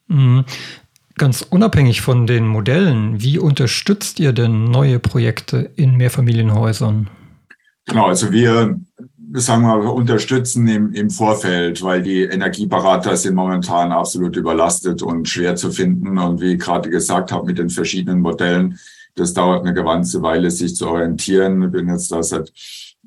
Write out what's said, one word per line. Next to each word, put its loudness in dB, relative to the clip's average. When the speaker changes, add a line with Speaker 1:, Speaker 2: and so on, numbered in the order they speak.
Speaker 1:
Mhm. 4
Ganz 0
unabhängig 4
von 2
den 2
Modellen, 0
wie 0
unterstützt 0
ihr 4
denn 2
neue 4
Projekte -2
in 4
Mehrfamilienhäusern? 2
Speaker 2:
Genau, 2
also 0
wir, 4
sagen 2
wir, 2
unterstützen 0
im, 0
im -2
Vorfeld, -2
weil 0
die 0
Energieberater 0
sind -2
momentan 0
absolut -2
überlastet -2
und -4
schwer -2
zu -4
finden. -2
Und 0
wie 0
ich -2
gerade -4
gesagt -2
habe, -4
mit -2
den -2
verschiedenen -2
Modellen, 0
das -2
dauert 0
eine 0
ganze -2
Weile, 0
sich -4
zu -4
orientieren. 0
Ich 0
bin -2
jetzt -4
da -2
seit -6